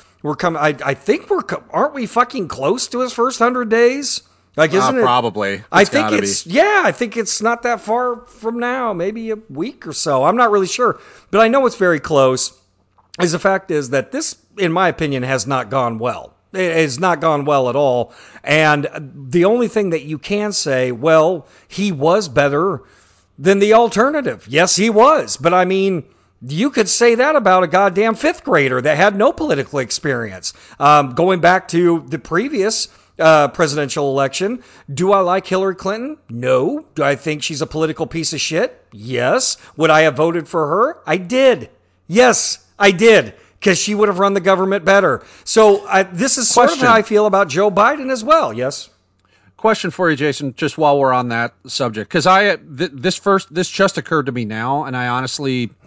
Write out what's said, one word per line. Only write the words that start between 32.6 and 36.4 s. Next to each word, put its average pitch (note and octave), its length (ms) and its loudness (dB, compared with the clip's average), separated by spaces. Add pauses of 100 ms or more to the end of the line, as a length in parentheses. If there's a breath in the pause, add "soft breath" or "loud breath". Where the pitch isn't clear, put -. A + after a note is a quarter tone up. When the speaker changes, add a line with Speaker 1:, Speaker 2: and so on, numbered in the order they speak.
Speaker 1:
uh, D#3 320 4
presidential D3 600 -2
election, C#3 520 -2 (300 soft breath)
do F3 220 0
I G3 60 4
like F#3 280 -2
Hillary F#3+ 280 -2
Clinton? A3+ 420 -8 (120)
No. B2+ 560 -2 (100)